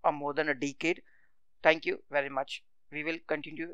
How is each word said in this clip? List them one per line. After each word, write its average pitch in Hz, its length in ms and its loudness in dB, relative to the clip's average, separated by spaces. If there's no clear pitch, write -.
a 160 80 6
more 143 240 -2
than 151 140 0
a 147 40 4
decade. 139 480 0
Thank 160 240 6
you - 240 -2
very 139 180 2
much. 135 340 -4
We 151 120 -6
will 165 220 -2
continue 160 400 -4
to 170 80 -14